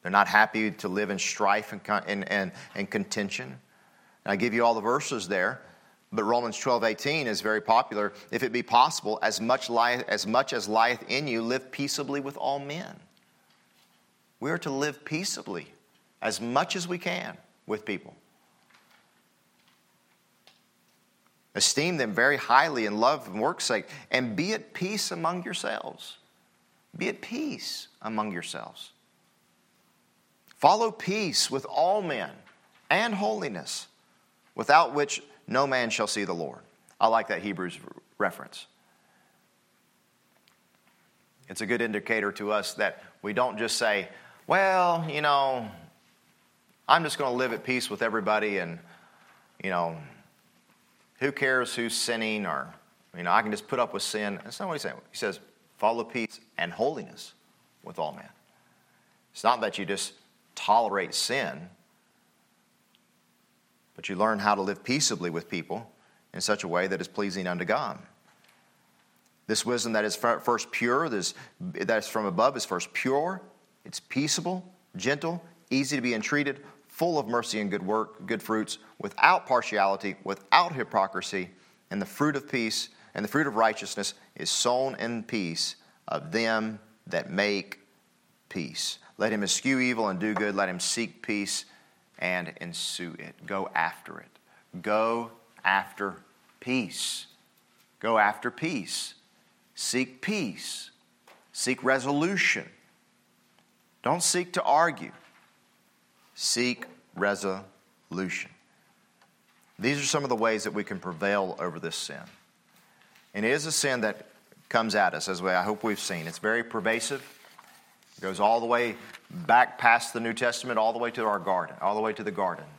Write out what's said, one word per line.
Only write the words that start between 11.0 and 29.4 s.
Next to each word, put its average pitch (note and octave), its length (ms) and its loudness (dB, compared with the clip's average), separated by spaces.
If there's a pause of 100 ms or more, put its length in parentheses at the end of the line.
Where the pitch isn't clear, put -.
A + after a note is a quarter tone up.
in C#3+ 180 -2
you, A2+ 140 0
live B2+ 300 -2
peaceably C#3+ 480 -4
with C#3 160 -8
all C#3 240 -4
men." C#3+ 400 -10 (1400)
We C#3+ 100 -2
are E3+ 60 0
to E3+ 120 -6
live C#3+ 360 -2
peaceably D#3 680 -6 (480)
as G#2 200 -2
much C3 340 0
as F3 100 -4
we F3 120 -4
can F3+ 400 -6 (280)
with G#2 200 -4
people. - 280 -6 (3500)
"Esteem D#3 400 2
them A#2 180 0
very C3 220 6
highly C3 500 4
in G#2 140 0
love C3 280 4
and G2+ 120 -6
work's D3 240 0
sake, G#2 260 0 (220)
and A#2+ 240 0
be F3+ 160 -2
at A3 220 -6
peace G3+ 380 -4
among F3 320 -2
yourselves." - 720 -6 (800)
Be - 140 -2
at G3+ 120 -8
peace - 680 -8 (160)
among G#2+ 280 -4
yourselves. - 600 -10 (1700)